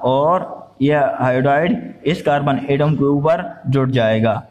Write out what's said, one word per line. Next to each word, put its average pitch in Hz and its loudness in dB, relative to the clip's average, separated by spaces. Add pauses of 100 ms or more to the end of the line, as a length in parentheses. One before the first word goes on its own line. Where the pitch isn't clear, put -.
और 147 -2 (140)
यह 143 2
आयोडाइड 139 0 (120)
इस 175 -2
carbon 139 -2
atom 147 2
के 139 0
ऊपर 147 0
जुड़ 131 2
जाएगा। 110 2